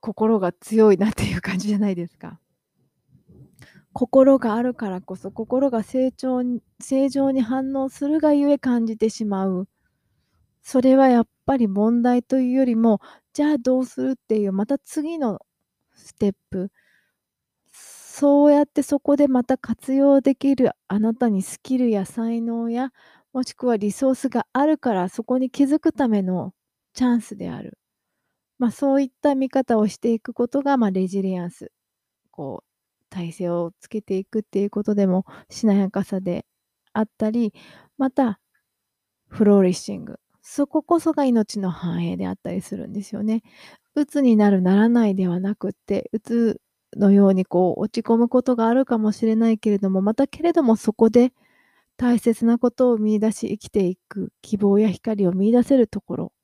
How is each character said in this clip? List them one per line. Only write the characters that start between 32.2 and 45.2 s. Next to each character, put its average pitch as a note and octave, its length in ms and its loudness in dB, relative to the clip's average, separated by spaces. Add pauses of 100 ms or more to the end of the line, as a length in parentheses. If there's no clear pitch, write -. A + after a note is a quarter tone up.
こ C3+ 320 -12
う、 - 440 -20
体 E3+ 220 -10
制 F3 200 -6
を E3+ 280 -4
つ - 100 -20
け G#3+ 140 -8
て F#3+ 140 -6
い F#3+ 80 -6
く - 160 -6
っ - 20 -10
て - 180 -6
い G3+ 40 0
う G#3 60 -4
こ G#3 120 -6
と G#3 140 -2
で G3+ 100 2
も、 F#3 200 0 (220)
し - 200 -10
な G3+ 60 4
や G3 180 2
か G3 100 -4
さ F#3+ 180 -6
で F#3 240 -8 (480)
あ A3 100 -4
っ G#3+ 40 -2
た - 240 -6
り、 A3+ 240 -2 (440)
ま C4+ 120 0
た、 A#3+ 300 -2 (880)
フ - 160 0
ロ G3+ 160 6
ー - 20 4
リ F#3 80 4
ッ - 40 -2
シ G3+ 220 -12
ン D#3+ 80 -14
グ。 - 140 -16 (240)
そ - 240 -4
こ D#4 160 -2
こ E4+ 160 0
そ D#4+ 140 -2
が D4 120 0
命 A3+ 360 0
の F#3 100 -4
繁 E3+ 340 -6
栄 E3+ 120 -4
で F#3+ 100 -6
あ F3+ 60 -6
っ F#3+ 40 -8
た - 140 -12
り F#3 100 -6
す - 160 -12
る F#3 120 -12
ん - 40 -14
で G3+ 120 -8
す - 100 -14
よ G#3+ 80 -8
ね。 A3 220 -4 (500)
鬱 C#4+ 280 -2
に A#3+ 140 4
な G#3 140 4
る、 F#3+ 100 2
な F3+ 140 2
ら G#3+ 140 4
な A#3 180 4
い G3 80 0
で F#3 140 -2